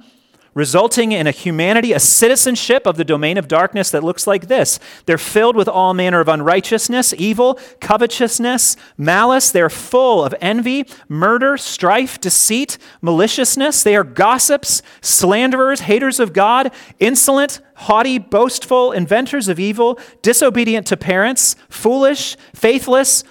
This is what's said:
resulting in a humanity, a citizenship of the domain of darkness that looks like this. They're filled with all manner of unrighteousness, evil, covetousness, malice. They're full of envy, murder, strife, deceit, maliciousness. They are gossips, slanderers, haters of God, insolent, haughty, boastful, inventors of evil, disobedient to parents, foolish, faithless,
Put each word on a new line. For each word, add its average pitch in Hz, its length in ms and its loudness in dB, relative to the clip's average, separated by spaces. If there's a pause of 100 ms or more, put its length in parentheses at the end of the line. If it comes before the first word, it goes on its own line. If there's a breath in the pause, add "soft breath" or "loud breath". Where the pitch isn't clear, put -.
(540 soft breath)
resulting 196 580 0
in 165 160 -2
a 143 40 0
humanity, 190 640 0
a 143 60 0
citizenship 247 880 0
of 165 100 0
the 165 80 -2
domain 151 320 -2
of 160 100 -4
darkness 180 440 0
that 156 120 -2
looks 170 220 -4
like 190 220 0
this. 233 320 0 (260 loud breath)
They're 180 140 2
filled 226 360 0
with 208 120 2
all 185 260 0
manner 180 260 0
of 170 80 2
unrighteousness, 190 880 0
evil, 226 440 0 (200 loud breath)
covetousness, 233 960 -2 (220 loud breath)
malice. 220 540 2
They're 170 180 2
full 240 560 0
of 131 160 -6
envy, 240 440 -2 (220 loud breath)
murder, 226 500 0
strife, 220 600 -2
deceit, 220 600 -2 (220 loud breath)
maliciousness. 254 800 0
They 208 120 4
are 202 80 2
gossips, 240 800 0 (200 loud breath)
slanderers, 262 800 0
haters 247 380 0
of 202 140 -2
God, 240 380 2 (280 loud breath)
insolent, 269 600 0 (160)
haughty, 240 420 0
boastful, 247 760 0
inventors 208 540 -2
of 175 120 -2
evil, 233 400 -2 (240 loud breath)
disobedient 226 640 0
to 185 100 -2
parents, 196 580 -2 (140 soft breath)
foolish, 269 640 0 (200 loud breath)
faithless, 254 760 0